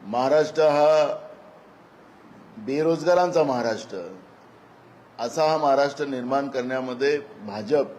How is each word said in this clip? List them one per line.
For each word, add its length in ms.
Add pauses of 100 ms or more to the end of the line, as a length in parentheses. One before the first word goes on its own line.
महाराष्ट्र 600
हा 640 (1300)
बेरोजगारांचा 840
महाराष्ट्र 720 (1040)
असा 260
हा 120
महाराष्ट्र 480
निर्माण 440
करण्यामध्ये 720
भाजप 680 (140)